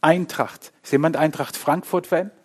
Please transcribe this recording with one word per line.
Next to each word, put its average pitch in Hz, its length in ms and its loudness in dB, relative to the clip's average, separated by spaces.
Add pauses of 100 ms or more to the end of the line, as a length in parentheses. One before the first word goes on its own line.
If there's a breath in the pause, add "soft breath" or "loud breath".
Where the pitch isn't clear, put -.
Eintracht. 160 800 0
Ist - 100 -6
jemand 151 240 4
Eintracht 151 400 -2
Frankfurt-Fan? 180 760 -2 (140)